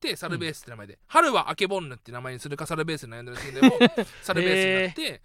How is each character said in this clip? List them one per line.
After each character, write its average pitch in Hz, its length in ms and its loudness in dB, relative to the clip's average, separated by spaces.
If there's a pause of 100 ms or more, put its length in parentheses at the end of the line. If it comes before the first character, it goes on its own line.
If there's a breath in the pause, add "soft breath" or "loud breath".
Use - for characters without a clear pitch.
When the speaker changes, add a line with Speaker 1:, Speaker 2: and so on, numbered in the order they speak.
Speaker 1:
言 277 100 -4
っ - 20 -4
て、 - 40 -10
サ 175 100 -8
ル 170 100 -4
ベ 165 120 -6
ー 151 40 -6
ス - 80 -18
っ - 40 -20
て 120 60 -18
名 113 40 -16
前 104 120 -18
で。 101 60 -20
Speaker 2:
う - 40 -20
ん。 - 100 -20
Speaker 1:
春 311 260 4
は 175 160 0
ア 160 60 -6
ケ 190 120 0
ボ 190 120 -2
ン 160 80 -6
ヌ 127 80 -12
っ - 20 -14
て - 140 -20
名 123 80 -12
前 127 140 -10
に 120 60 -12
す 147 100 -12
る 143 80 -6
か、 156 100 -8
サ 165 80 -4
ル 156 80 0
ベ 160 120 -4
ー - 20 -4
ス 131 100 -16
に 113 60 -16
悩 120 80 -14
ん 123 40 -16
で 123 60 -12
る 123 60 -12
ら - 60 -10
し 139 40 -10
い 135 40 -12
ん 135 40 -12
だ 135 60 -6
け 262 80 12
ど 240 340 6
も、 - 80 -10
Speaker 2:
<laughs> - 100 -20
Speaker 1:
サ 190 120 -2
ル 170 100 2
ベ 185 60 2
ー 190 120 4
ス 190 40 4
に 190 220 2
な 170 40 -10
っ - 20 -12
て、 320 100 -12
Speaker 2:
へ 208 220 -8